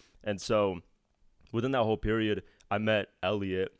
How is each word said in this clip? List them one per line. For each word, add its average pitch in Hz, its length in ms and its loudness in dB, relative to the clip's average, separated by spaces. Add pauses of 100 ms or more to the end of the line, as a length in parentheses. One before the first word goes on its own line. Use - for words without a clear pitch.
(240)
And 101 160 -4
so 101 400 2 (720)
within 120 220 -2
that 123 100 2
whole 107 140 2
period, 107 460 0 (260)
I 101 80 0
met 107 320 2 (120)
Elliot 95 580 -2